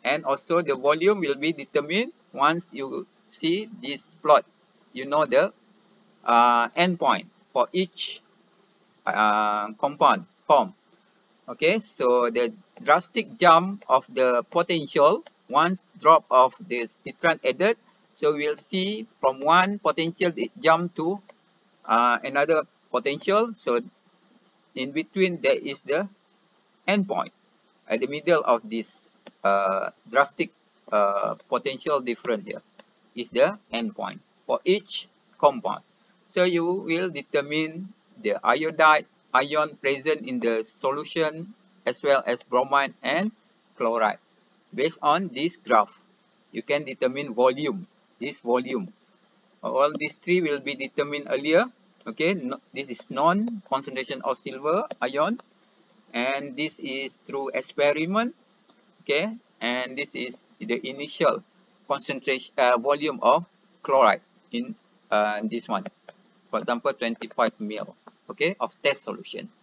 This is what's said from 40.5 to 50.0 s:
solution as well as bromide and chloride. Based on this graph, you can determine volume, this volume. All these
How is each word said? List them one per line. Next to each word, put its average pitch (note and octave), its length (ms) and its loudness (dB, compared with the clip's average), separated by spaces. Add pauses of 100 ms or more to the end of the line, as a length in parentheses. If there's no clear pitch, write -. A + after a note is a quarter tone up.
solution D#3 920 -4 (320)
as - 160 -6
well C#3 240 4
as A#2+ 160 -4
bromide C3+ 580 0
and E3+ 300 -2 (460)
chloride. A2+ 420 0 (560)
Based D#3 260 -2
on E3 320 0
this D3 240 -4
graph, G#2+ 400 2 (540)
you A2+ 100 -8
can D3 240 -2
determine C3 480 -4
volume, B2+ 540 0 (320)
this C#3 200 -10
volume. B2 540 -4 (680)
All C3 340 0
these D3 180 -8